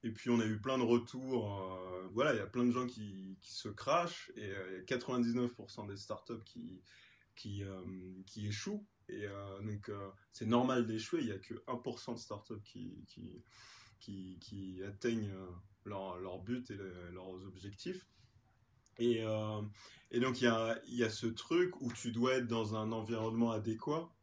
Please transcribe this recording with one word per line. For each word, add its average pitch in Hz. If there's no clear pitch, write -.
Et 117
puis, -
on 120
a 110
eu 107
plein 131
de 123
retours. 117
Euh, 92
voilà, 131
il 117
y 104
a 95
plein 123
de 120
gens 123
qui, 98
qui -
se -
crachent. 165
Et, 104
euh, 98
il -
y 92
a -
quatre-vingt-dix-neuf 123
pour -
cent 107
des 101
startups 110
qui, 92
qui, 101
euh, 95
qui 104
échouent. 196
Et, 104
euh, 101
donc, 104
euh, 101
c'est -
normal 120
d'échouer. 110
Il 123
y 104
a 95
que -
un 127
pour 117
cent -
de 107
startups 107
qui, -
qui, -
qui, 92
qui 95
atteignent, 104
euh, 95
leur, 95
leur 92
but 120
et 104
le, 90
leurs 92
objectifs. 101
Et, 117
euh, 107
et 120
donc, 127
il 123
y -
a, 113
il 123
y 120
a 110
ce 113
truc 175
où 120
tu -
dois 120
être 123
dans 113
un 110
environnement 113
adéquat. 113